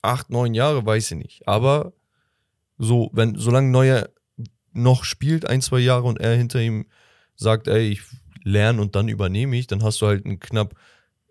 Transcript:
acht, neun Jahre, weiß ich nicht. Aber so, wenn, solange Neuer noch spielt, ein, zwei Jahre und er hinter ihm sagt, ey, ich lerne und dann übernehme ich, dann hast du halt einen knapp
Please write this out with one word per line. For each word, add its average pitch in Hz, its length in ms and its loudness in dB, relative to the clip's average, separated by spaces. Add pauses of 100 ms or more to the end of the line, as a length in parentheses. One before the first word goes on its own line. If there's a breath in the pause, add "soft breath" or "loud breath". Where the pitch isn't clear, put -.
acht, 123 280 -2
neun 120 240 -2
Jahre, 131 300 0
weiß 110 280 0
ich 82 60 -10
nicht. - 300 -12
Aber 135 440 0 (840)
so, 117 380 2
wenn, 113 220 0
solange 127 340 2
Neuer 127 400 2 (640)
noch 123 300 2
spielt, 160 440 -2
ein, 131 140 0
zwei - 180 -2
Jahre 123 240 2
und 123 160 -2
er 117 160 2
hinter 120 240 0
ihm 113 260 -4 (480 soft breath)
sagt, 110 320 0
ey, 110 220 2
ich 101 140 -4 (420)
lerne 104 380 2
und 101 120 -4
dann 104 140 0
übernehme 107 480 -2
ich, 123 120 -4
dann 101 140 -2
hast 107 200 -2
du 107 40 2
halt 101 200 0
einen 98 120 -6
knapp 107 360 -4 (560 soft breath)